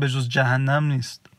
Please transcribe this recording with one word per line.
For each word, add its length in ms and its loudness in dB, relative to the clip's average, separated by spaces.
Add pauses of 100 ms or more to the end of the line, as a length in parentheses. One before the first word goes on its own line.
به 80 2
جز 200 -2
جهنم 560 2
نیست. 420 -4 (120)